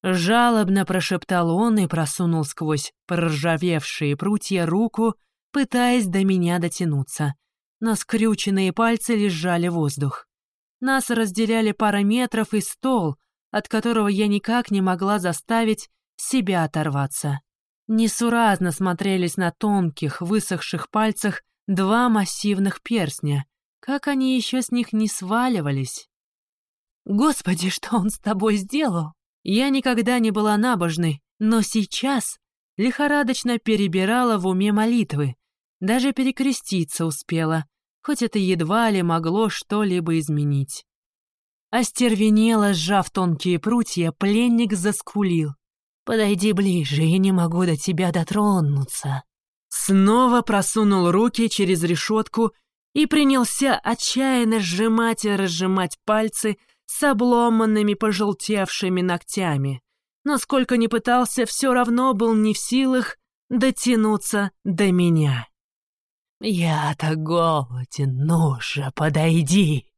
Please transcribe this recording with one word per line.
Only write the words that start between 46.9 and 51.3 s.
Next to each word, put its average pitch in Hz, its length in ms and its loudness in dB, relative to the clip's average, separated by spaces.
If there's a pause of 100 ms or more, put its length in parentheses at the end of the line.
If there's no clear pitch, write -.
я 165 140 4
не 190 140 4
могу 175 340 2
до 160 120 0
тебя 180 340 -2
дотронуться". 160 1120 0 (460)
Снова 233 720 4
просунул 196 680 2
руки 226 380 0